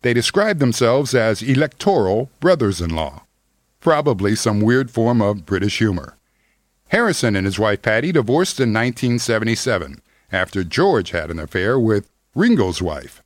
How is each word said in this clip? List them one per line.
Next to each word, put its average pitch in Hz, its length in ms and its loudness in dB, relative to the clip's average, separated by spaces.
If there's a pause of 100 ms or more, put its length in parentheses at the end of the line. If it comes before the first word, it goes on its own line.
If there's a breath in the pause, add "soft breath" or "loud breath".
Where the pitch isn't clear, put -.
They 120 100 2
described 180 480 0
themselves 127 540 2
as 113 280 2
electoral 135 840 0 (120)
brothers-in-law, 85 800 0 (580)
probably 135 540 2
some 107 260 0
weird 123 300 2
form 117 320 2
of 101 240 -2
British 98 320 -2
humor. 95 380 -2 (720)
Harrison 185 460 0
and 95 120 0
his 95 120 -4
wife 104 240 0
Patty 117 300 0
divorced 143 480 0
in 120 120 2
nineteen 120 460 -2
seventy-seven 110 840 -2 (300)
after 92 320 -2
George 120 480 0
had 80 200 -6
an 82 100 -8
affair 98 400 -2
with 110 280 0 (280)
Ringo's 143 460 2
wife. 76 440 -8